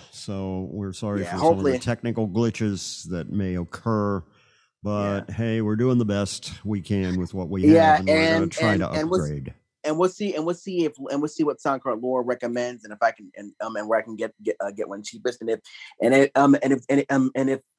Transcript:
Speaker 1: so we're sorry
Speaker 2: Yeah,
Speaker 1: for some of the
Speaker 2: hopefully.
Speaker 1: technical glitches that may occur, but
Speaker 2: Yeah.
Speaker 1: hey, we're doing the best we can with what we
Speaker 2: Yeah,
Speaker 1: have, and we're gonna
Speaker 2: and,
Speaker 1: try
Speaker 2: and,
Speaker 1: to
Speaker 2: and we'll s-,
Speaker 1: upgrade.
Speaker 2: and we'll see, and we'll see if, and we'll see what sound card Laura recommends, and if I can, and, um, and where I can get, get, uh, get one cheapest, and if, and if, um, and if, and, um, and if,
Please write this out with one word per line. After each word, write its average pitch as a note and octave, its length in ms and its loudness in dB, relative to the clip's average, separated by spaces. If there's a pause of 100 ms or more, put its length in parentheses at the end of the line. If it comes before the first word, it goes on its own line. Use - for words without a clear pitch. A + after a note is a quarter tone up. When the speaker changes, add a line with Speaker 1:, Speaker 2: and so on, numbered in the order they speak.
(120)
Speaker 1:
so F#2+ 600 -8
we're G2 220 -6
sorry G#2 280 -4
Speaker 2:
Yeah, F2+ 120 -6
Speaker 1:
for F#2+ 60 -4
some - 0 -
of - 20 -2
the E3 140 6
Speaker 2:
hopefully. C#3 240 0
Speaker 1:
technical A2+ 500 -2
glitches G#2 800 -2
that F2 200 -6
may F#2+ 260 -2
occur, G2+ 680 -2 (600)
but G2+ 460 -2
Speaker 2:
Yeah. G2+ 60 -10
Speaker 1:
hey, A2+ 260 0
we're G#2+ 140 0
doing B2 220 4
the A#2 80 2
best G2+ 480 -2 (120)
we G#2+ 160 -2
can F#2 380 0
with F2 140 -4
what F#2 160 -6
we F#2+ 160 -2
Speaker 2:
Yeah, D#3 320 8
Speaker 1:
have, - 20 0
and C#3+ 80 -6
we're D3+ 80 6
gonna E3 280 2
Speaker 2:
and, E3 80 -2
Speaker 1:
try - 220 0
Speaker 2:
and, - 80 2
Speaker 1:
to - 100 -2
Speaker 2:
and D#3 180 -2
we'll F3+ 120 2
s-, D2+ 80 -2
Speaker 1:
upgrade. - 240 -8 (320)
Speaker 2:
and D#3 120 -2
we'll F3+ 120 4
see, G3+ 260 -4
and D#3 100 -4
we'll F3 100 -2
see F3 280 -2
if, D3+ 120 -2 (160)
and C#3+ 100 -2
we'll D3+ 80 0
see - 160 -2
what C#3+ 160 -2
sound C3+ 200 -2
card A#2+ 200 -2
Laura B2+ 220 0
recommends, A#2+ 600 -4
and G#2+ 80 -16
if G#2 100 -12
I A#2 100 4
can, G2 260 -12
and, G2+ 240 -14
um, A2 160 -6
and G#2+ 100 -4
where A2+ 120 2
I - 20 -2
can A2 160 -10
get, A2 160 -6 (100)
get, A2 160 -2
uh, G2+ 120 -6
get G2+ 180 -8
one G2 140 -10
cheapest, A#2 380 -8
and A2+ 80 -6
if, A2 100 0 (420)
and A#2+ 120 4
if, C#3 220 6
um, C#3 260 8
and C3+ 120 2
if, B2+ 160 -2
and, C#3 200 2
um, C3 260 2
and C3 140 0
if, C3+ 120 -2 (180)